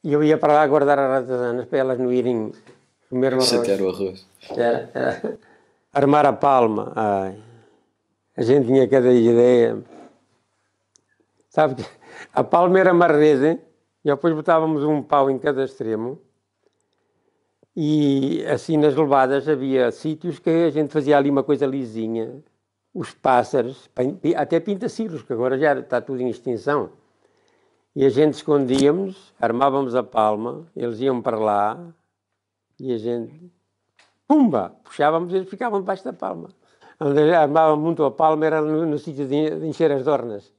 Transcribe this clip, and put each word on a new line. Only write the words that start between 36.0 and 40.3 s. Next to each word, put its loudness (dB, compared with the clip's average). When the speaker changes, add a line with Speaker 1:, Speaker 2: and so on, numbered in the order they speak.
Speaker 1:
da -10
palma. -10
Onde 2
armavam 4
muito -2
a 2
palma 0
era 0
no, -2
no -2
sítio -8
de, -2
de -6
encher 0
as -2
dornas -4